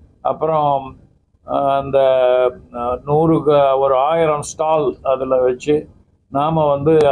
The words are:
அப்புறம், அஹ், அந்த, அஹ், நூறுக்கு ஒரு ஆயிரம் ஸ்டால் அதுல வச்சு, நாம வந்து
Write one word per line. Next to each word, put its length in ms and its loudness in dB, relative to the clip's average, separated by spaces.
அப்புறம், 760 -2
அஹ், 320 -2
அந்த, 200 -2
அஹ், 340 -6
நூறுக்கு 720 2
ஒரு 180 2
ஆயிரம் 460 0
ஸ்டால் 600 -2
அதுல 380 0
வச்சு, 480 -2
நாம 400 -2
வந்து 300 2